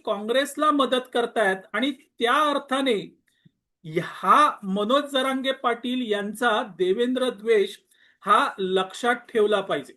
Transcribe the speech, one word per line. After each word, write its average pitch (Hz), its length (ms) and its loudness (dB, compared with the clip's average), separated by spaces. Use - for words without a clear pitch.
काँग्रेसला 262 680 0
मदत 254 420 0
करतायत 226 440 0
आणि 254 180 -2
त्या 285 580 0
अर्थाने 269 680 -2
हा 262 600 2
मनोज 208 400 0
जरांगे 269 480 -2
पाटील 247 600 -2
यांचा 214 520 -2
देवेंद्र 247 520 0
द्वेष 208 480 0
हा 233 380 2
लक्षात 190 560 -2
ठेवला 214 460 0
पाहिजे. 170 360 -6